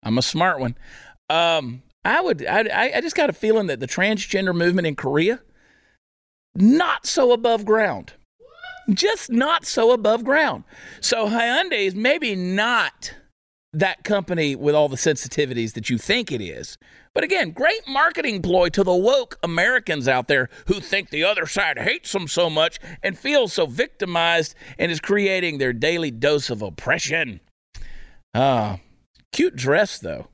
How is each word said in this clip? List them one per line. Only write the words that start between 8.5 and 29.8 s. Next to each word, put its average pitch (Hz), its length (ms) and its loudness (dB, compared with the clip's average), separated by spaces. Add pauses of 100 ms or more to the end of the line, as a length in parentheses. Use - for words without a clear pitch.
Just 415 420 0
not 285 340 2
so 226 260 2
above 226 320 2
ground. 262 400 0 (380)
So 226 260 0
Hyundai 240 600 0
is 185 100 -2
maybe 247 400 -2
not 190 760 -2 (580)
that 180 320 -2
company 170 500 -2
with 147 220 2
all 147 120 4
the 131 80 -6
sensitivities 127 760 -2
that 110 160 -6
you 120 80 0
think 220 320 -2
it 127 100 -4
is. 82 380 -12 (360)
But 330 100 0
again, 320 260 0
great 339 380 0
marketing 277 540 0
ploy 180 280 4
to 196 140 2
the 180 100 4
woke 233 480 2
Americans 170 640 0
out 127 220 2
there 131 200 2 (180)
who 196 140 0
think 196 300 -4
the 156 140 -2
other 190 220 0
side 165 320 -2
hates 262 340 -4
them 180 160 -4
so 175 200 2
much 156 300 0 (240)
and 190 160 -4
feels 269 340 2
so 170 140 0
victimized 170 880 0 (240)
and 170 140 0
is 156 80 -4
creating 190 580 0
their 131 140 0
daily 151 400 -2
dose 143 360 0
of 110 140 -6
oppression. 131 800 -4 (960)
Uh, 113 440 0 (520)
cute 349 240 0
dress, 147 440 0